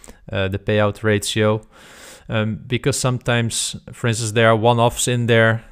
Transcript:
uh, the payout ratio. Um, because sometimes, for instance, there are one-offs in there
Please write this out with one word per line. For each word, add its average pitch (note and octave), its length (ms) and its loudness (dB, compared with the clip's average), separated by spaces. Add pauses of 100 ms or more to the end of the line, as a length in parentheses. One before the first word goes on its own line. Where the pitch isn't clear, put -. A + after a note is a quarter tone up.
(320)
uh, G2 160 -2
the G2 100 -4
payout G#2 440 0
ratio. G#2+ 580 0 (680)
Um, A2 280 -2 (100)
because B2+ 320 -2
sometimes, A#2+ 800 -2 (160)
for - 160 -4
instance, A2+ 240 -2
there A2+ 160 4
are A2+ 80 6
one-offs A#2 500 2
in A#2+ 200 -2
there A2+ 460 4